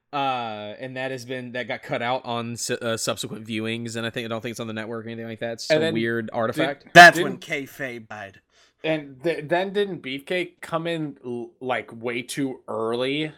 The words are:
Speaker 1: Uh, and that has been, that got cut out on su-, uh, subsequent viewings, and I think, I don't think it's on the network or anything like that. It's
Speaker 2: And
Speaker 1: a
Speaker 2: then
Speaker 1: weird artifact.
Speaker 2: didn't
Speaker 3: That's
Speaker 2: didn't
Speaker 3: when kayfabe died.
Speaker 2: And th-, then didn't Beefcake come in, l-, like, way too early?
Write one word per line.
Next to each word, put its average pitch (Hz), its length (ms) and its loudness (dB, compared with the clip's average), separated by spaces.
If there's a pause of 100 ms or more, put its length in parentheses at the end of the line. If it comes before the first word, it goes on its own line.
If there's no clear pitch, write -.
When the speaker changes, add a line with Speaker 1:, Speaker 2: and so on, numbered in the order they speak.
(140)
Speaker 1:
Uh, 117 680 -2
and 131 180 -10
that 131 140 -4
has 123 140 -8
been, 127 280 -8
that 123 160 -6
got 123 140 -6
cut 131 180 -4
out 123 240 0
on 117 320 -4
su-, - 180 -2
uh, 117 220 -2
subsequent 107 480 -6
viewings, 113 520 -4
and 113 80 -4
I 117 40 -2
think, 123 160 -6
I - 40 -8
don't 113 120 -4
think 120 100 -6
it's 110 100 -10
on 117 60 -6
the 110 60 -8
network 110 320 -8
or 113 40 -10
anything 113 180 -10
like 113 120 -10
that. 117 140 -4
It's - 160 -10
Speaker 2:
And 156 80 4
Speaker 1:
a 156 40 2
Speaker 2:
then 160 120 0
Speaker 1:
weird 113 400 0
artifact. 131 500 -2
Speaker 2:
didn't - 100 -20
Speaker 3:
That's 170 240 12
Speaker 2:
didn't 151 140 0
Speaker 3:
when 123 80 -10
kayfabe 131 680 -8
died. 101 320 -14 (420)
Speaker 2:
And 147 400 -4
th-, 151 240 -2
then 180 260 2
didn't 196 280 0
Beefcake 139 600 -4
come 160 260 -4
in, 156 380 -4
l-, 120 260 -6 (100)
like, 120 320 -2
way 117 300 -4
too 135 440 -4
early? 120 600 -2 (100)